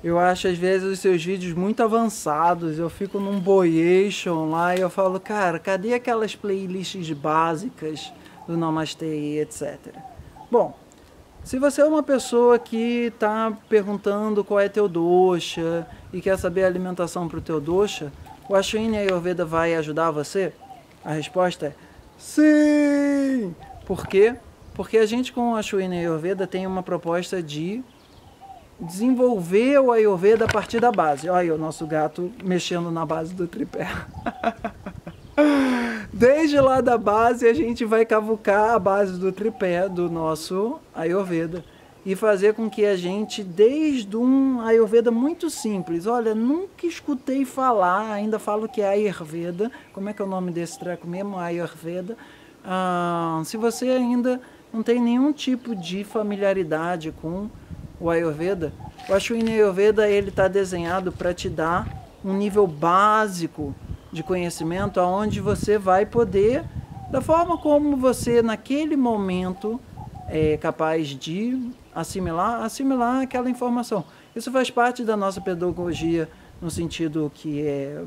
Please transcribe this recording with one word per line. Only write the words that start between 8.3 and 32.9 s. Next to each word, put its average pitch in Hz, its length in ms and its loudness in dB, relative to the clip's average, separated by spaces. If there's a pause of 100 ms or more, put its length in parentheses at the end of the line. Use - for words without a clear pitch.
do 165 100 -4
Namastê 160 600 -4
e 147 220 -4
et 147 140 -4
cetera?" - 500 -12 (480)
Bom, 208 260 2 (680)
se - 140 -6
você 285 240 2
é 285 40 8
uma 311 180 4
pessoa 240 560 4
que 233 580 -2
tá 220 360 0 (160)
perguntando 208 760 0
qual 202 160 0
é 202 80 4
teu 208 200 0
dosha 170 1000 2 (240)
e 185 100 -8
quer 190 160 0
saber 185 260 0
a 190 40 4
alimentação 180 600 -4
pro 160 140 -8
teu 156 200 -4
dosha, 170 500 0 (380)
o 196 60 2
Ashwini 214 420 0
Ayurveda 180 480 0
vai 165 300 0
ajudar 160 360 0
você? 151 420 -4 (500)
A 156 100 -6
resposta 160 540 -2
é 143 60 -8 (440)
sim! 285 1400 4 (300)
Por - 220 -6
quê? 214 280 4 (380)
Porque 202 240 -2
a 220 80 6
gente 247 260 -2
com 240 200 0
o 226 40 0
Ashwini 190 440 -2
Ayurveda 170 480 -2
tem 185 180 -6
uma 185 160 -4
proposta 175 640 -4
de 165 400 -6 (960)
desenvolver 233 1000 2
o 262 120 4
Ayurveda 214 540 4
a - 20 -2
partir 220 320 0
da 233 120 4
base. 160 380 0
Olha 180 100 4
aí 175 120 0
o 156 60 0
nosso 156 280 -6
gato 156 460 -2 (120)
mexendo 175 460 -2
na 165 160 -2